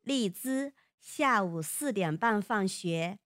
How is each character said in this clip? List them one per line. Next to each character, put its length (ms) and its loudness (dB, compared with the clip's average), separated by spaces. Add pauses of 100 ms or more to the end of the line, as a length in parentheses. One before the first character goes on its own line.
丽 260 2
兹， 440 -4 (260)
下 440 2
午 180 -2
四 320 -4
点 220 2
半 260 2
放 260 0
学。 580 -4